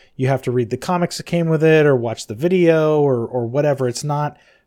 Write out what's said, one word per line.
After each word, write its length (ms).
you 120
have 160
to 80
read 200
the 60
comics 400
that 100
came 200
with 160
it 220
or 100
watch 320
the 60
video 680
or, 260
or 180
whatever. 420
It's 160
not 340